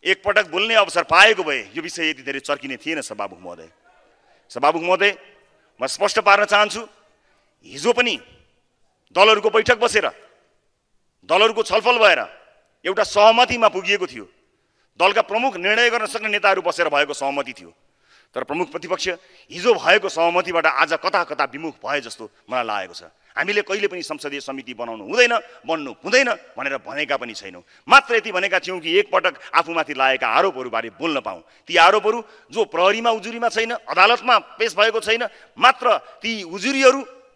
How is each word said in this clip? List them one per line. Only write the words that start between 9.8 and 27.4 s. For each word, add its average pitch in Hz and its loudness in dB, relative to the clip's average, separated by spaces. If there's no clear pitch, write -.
दलहरूको 214 2
छलफल 220 2
भएर 175 4
एउटा 196 -2
सहमतिमा 226 4
पुगिएको 190 -2
थियो। 117 -14
दलका 196 2
प्रमुख 214 -4
निर्णय 214 0
गर्न 226 -4
सक्ने 214 -8
नेताहरू 202 0
बसेर 170 -2
भएको 143 0
सहमति 139 -6
थियो। 85 -20
तर 127 -6
प्रमुख 160 -6
प्रतिपक्ष 170 -6
हिजो 196 2
भएको 190 2
सहमतिबाट 170 0
आज 151 2
कता 180 0
कता 147 -4
विमुख 143 -8
भए 139 -6
जस्तो 113 -16
मलाई 123 -2
लागेको 101 -6
छ। 87 -18
हामीले 202 -2
कहिले 202 -4
पनि 175 -8
संसदीय 143 -10
समिति 131 -12
बनाउनु 113 -10
हुँदैन, 233 2
बन्नु 151 -6
हुँदैन 240 0
भनेर 139 -8
भनेका 143 -6
पनि 120 -10
छैनौँ। 90 -18